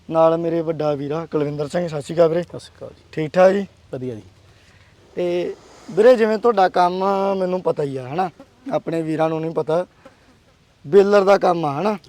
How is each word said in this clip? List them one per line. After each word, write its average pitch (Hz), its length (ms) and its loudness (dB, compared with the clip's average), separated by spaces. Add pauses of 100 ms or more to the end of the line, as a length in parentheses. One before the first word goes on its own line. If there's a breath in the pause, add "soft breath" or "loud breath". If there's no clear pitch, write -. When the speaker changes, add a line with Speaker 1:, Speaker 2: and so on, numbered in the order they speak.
(120)
Speaker 1:
ਨਾਲ 165 260 4
ਮੇਰੇ 170 240 -2
ਵੱਡਾ 151 320 -2
ਵੀਰਾ 147 380 -6
ਕੁਲਵਿੰਦਰ 147 360 -4
ਸਿੰਘ, 180 200 -4
ਸਤਿ 156 140 -8
ਸ਼੍ਰੀ 165 140 -12
ਅਕਾਲ 165 140 6
ਵੀਰੇ। 170 140 -2
Speaker 2:
ਸਤਿ 135 160 -14
ਸ਼੍ਰੀ - 180 -20
ਅਕਾਲ 120 120 -16
ਜੀ। - 220 -20
Speaker 1:
ਠੀਕ 156 220 -6
ਠਾਕ 185 180 6
ਜੀ? 196 160 -2 (260)
Speaker 2:
ਵਧੀਆ 127 220 -8
ਜੀ। 107 80 -16 (920 soft breath)
Speaker 1:
ਤੇ 175 400 -4 (360)
ਵੀਰੇ, 214 240 6
ਜਿਵੇਂ 220 220 2
ਤੁਹਾਡਾ 196 320 2
ਕੰਮ 185 360 0 (320)
ਮੈਨੂੰ 185 240 -2
ਪਤਾ 160 220 -2
ਹੀ 139 140 -6
ਆ, 127 100 -10
ਹਨਾ, 170 220 -4 (440)
ਆਪਣੇ 160 280 -4
ਵੀਰਾਂ 156 280 -2
ਨੂੰ 160 120 -4
ਨਹੀਂ 160 100 -6
ਪਤਾ, 160 340 -2 (1000 soft breath)
ਬੇਲਰ 196 360 6
ਦਾ 190 140 6
ਕੰਮ 170 280 0
ਆ, 143 160 -4
ਹਨਾ? 208 160 -2 (120)